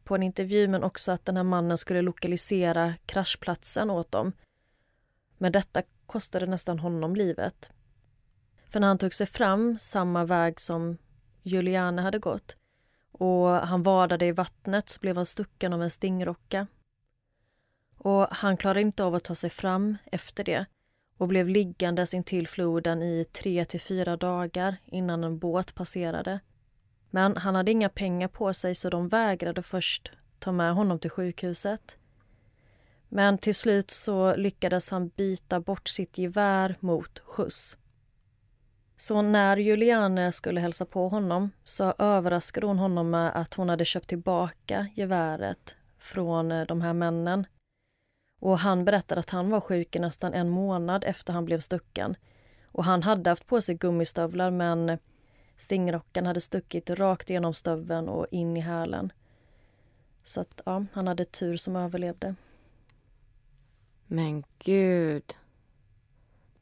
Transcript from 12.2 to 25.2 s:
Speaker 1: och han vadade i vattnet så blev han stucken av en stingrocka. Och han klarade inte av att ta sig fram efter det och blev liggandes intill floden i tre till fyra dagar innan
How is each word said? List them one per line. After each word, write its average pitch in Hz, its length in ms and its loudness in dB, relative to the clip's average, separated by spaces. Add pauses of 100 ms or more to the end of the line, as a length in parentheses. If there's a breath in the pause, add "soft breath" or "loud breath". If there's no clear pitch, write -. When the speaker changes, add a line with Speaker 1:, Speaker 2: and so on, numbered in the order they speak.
Speaker 1:
och 180 300 4
han 175 340 2
vadade 180 440 4
i 175 60 4
vattnet 190 560 -2
så - 120 -6
blev 185 160 -2
han 180 100 0
stucken - 460 -4
av 170 100 -2
en 170 80 -2
stingrocka. 185 760 -4 (1300)
Och 196 340 4
han 196 260 0
klarade 196 240 0
inte 208 240 0
av 175 100 2
att 175 100 -2
ta 175 100 -6
sig 165 160 -2
fram 196 480 -2 (140)
efter - 320 -8
det 170 220 -2 (500)
och 185 120 -2
blev 185 200 2
liggandes 180 680 0
intill 180 340 -2
floden 165 540 -2
i 165 220 -2
tre 175 400 -2
till 170 160 -8
fyra 180 360 -2
dagar 180 680 -2
innan 175 400 -2